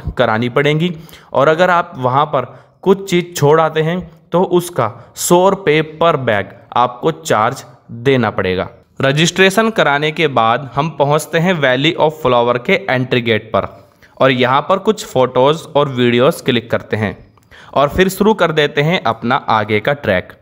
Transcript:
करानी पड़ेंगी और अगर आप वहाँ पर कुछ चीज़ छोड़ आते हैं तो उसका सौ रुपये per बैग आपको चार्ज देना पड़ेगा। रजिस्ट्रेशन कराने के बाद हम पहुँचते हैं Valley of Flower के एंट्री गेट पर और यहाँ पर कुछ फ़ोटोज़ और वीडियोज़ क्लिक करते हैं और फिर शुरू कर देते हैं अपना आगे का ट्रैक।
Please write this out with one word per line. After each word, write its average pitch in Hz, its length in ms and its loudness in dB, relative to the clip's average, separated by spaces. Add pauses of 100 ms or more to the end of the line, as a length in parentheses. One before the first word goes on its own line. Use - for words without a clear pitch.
(180)
करानी 117 300 0
पड़ेंगी 147 420 0 (420)
और 135 160 2
अगर 170 220 2
आप 175 260 0
वहाँ 127 300 0
पर 147 180 -2 (380)
कुछ 196 280 0
चीज़ 175 240 -2
छोड़ 147 260 4
आते 156 220 0
हैं 165 160 -4 (340)
तो 175 100 2 (100)
उसका 151 380 0 (280)
सौ 180 300 4
रुपये 156 340 2 (160)
per 170 200 2
बैग 107 320 -2 (260)
आपको 123 360 -2
चार्ज 127 520 -2 (260)
देना 117 400 0
पड़ेगा। 92 380 -2 (320)
रजिस्ट्रेशन 185 680 2
कराने 151 420 0
के 156 160 0
बाद 120 460 0
हम 139 140 -2 (100)
पहुँचते 151 400 0
हैं 180 180 0
Valley 139 440 0
of 156 220 0
Flower 120 440 2
के 190 140 0 (100)
एंट्री 127 320 0
गेट 110 300 -2
पर 95 160 0 (480)
और 131 160 4
यहाँ 127 300 2
पर 190 180 0
कुछ 214 260 -2
फ़ोटोज़ 131 640 0
और 143 220 0
वीडियोज़ 123 540 0
क्लिक 120 260 -2
करते 104 260 -4
हैं 104 200 -4 (580)
और 139 140 2
फिर 185 220 0
शुरू 208 240 2
कर 170 180 0
देते 143 300 0
हैं 170 220 0
अपना 117 320 -2 (140)
आगे 107 300 0
का 143 140 -2
ट्रैक। 98 480 -2